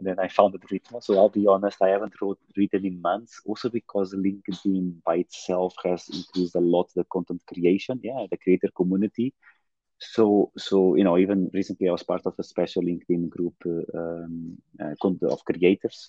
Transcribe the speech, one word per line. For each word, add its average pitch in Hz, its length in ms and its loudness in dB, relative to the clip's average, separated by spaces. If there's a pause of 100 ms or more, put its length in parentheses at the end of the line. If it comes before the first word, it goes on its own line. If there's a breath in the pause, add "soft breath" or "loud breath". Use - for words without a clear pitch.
then 92 160 -4
I 92 100 -2
founded 98 340 2
Ritmo. - 420 -10
So 101 160 4
I'll 104 100 8
be 101 160 0
honest, 98 340 2
I 95 100 4
haven't 101 300 -2
wrote, 98 200 -4 (180)
written 98 260 0
in 92 200 -6
months. 101 420 -4
Also 107 240 -6
because 101 460 -4
LinkedIn 95 920 -4
by 82 120 0
itself 90 580 -4 (100)
has 90 240 -4
increased 90 460 -6
a 90 40 0
lot 87 360 2
the 87 80 0 (100)
content 87 320 -6
creation, 95 560 0
yeah, 113 300 -8
the 90 60 -4
creator - 380 2
community. 98 600 0 (640 soft breath)
So, 104 560 4
so, 92 380 2
you 90 100 4
know, 87 140 4
even 95 380 2
recently 92 340 -2
I - 20 2
was 87 120 -2
part 90 240 -4
of 87 100 -4
a 90 60 -6
special 90 400 -4
LinkedIn 87 460 -2
group, 87 260 -6 (100)
uh, 85 320 -6
um, 85 600 -10 (220)
uh, 78 220 -8
con-, 92 220 0
of - 200 -2
creators, - 640 0